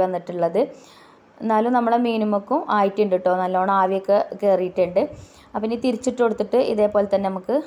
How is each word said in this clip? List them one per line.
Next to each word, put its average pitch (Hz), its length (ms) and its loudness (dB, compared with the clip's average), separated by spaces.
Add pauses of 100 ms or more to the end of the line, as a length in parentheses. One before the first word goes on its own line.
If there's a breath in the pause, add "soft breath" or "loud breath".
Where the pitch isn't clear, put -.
വന്നിട്ടുള്ളത്. 175 580 -2 (800 loud breath)
എന്നാലും 220 360 0
നമ്മളെ 233 280 2
മീനുമൊക്കും 214 560 -2 (160)
ആയിട്ടുണ്ട് 196 460 2
ട്ടോ, 180 100 2 (100)
നല്ലോണം 185 380 0
ആവിയൊക്കെ 190 360 2 (240)
കയറിയിട്ടുണ്ട്. 185 600 2 (500 loud breath)
അപ്പോൾ 214 160 -4
ഇനി 233 160 -4
തിരിച്ചിട്ട് 247 380 -2
കൊടുത്തിട്ട് 214 360 0 (140)
ഇതേപോലെ 208 400 2
തന്നെ 196 160 0
നമുക്ക് 190 260 -4 (120)